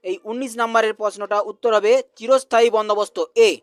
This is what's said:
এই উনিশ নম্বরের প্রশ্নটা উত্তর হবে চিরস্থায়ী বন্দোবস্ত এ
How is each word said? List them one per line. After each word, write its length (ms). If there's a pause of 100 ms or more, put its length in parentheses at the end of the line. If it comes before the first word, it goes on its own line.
এই 120 (140)
উনিশ 300
নম্বরের 340
প্রশ্নটা 440 (120)
উত্তর 280
হবে 140 (240)
চিরস্থায়ী 540
বন্দোবস্ত 460 (320)
এ 20 (120)